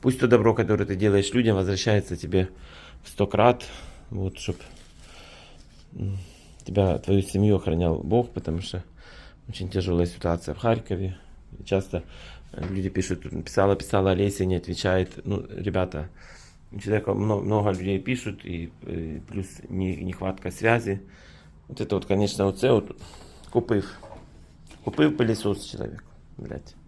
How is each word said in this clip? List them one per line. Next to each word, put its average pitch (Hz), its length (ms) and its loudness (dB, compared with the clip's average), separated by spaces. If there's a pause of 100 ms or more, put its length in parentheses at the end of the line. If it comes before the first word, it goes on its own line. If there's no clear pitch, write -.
Пусть 127 180 2
то 131 80 4
добро, 113 280 8
которое 104 320 2
ты 98 100 -2
делаешь 98 360 4
людям, 113 240 4
возвращается 95 600 2
тебе 92 320 2 (560)
в - 40 -16
сто - 180 0
крат. 117 380 4 (460)
Вот, 95 280 -6
чтоб, - 180 -6 (1400)
м, 98 260 -6 (480)
тебя, 92 320 2
твою 98 240 2
семью 101 340 4
охранял 85 420 2
Бог, 107 340 2
потому 82 300 -4
что 95 200 -8 (680)
очень 95 200 -8
тяжёлая 90 380 2
ситуация 85 480 -2
в 85 40 -12
Харькове. 98 580 0 (480)
Часто 95 380 -2 (500)
люди 95 360 -4
пишут, 92 340 -2 (220)
писала, 98 320 2
писала 95 360 2
Олеся, 98 340 0
не 92 100 2
отвечает. 92 680 -2
Ну, 95 240 -4
ребята, 90 580 -4 (640)
у 104 60 -12
человека 104 340 0
мно-, 101 280 2
много 104 320 2
людей 92 260 -2
пишут, 113 480 -6
и, 85 260 -8 (140)
э, 82 420 -8
плюс 95 180 -6 (220)
не-, 92 280 -2
нехватка 92 540 -6
связи. 113 520 0 (680)
Вот - 140 -12
это 104 140 -2
вот, 87 100 -2
конечно, 101 400 2
вот 95 100 2
это 131 160 4
вот 104 240 2 (540)
купив. 110 340 2 (1000)
Купив 151 340 2
пылесос 107 480 0
человек, - 360 -10 (360)
блядь. - 360 -12 (140)